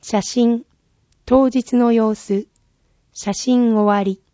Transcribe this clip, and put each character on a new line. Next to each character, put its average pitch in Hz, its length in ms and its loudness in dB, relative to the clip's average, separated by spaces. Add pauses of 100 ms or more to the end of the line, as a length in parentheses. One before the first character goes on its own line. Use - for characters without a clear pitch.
写 208 200 -4
真、 233 440 0 (600)
当 262 240 2
日 247 260 -4
の 240 180 2
様 220 220 0
子、 202 320 -6 (640)
写 - 200 -8
真 240 440 0
終 208 80 2
わ 202 180 0
り。 190 180 -6 (120)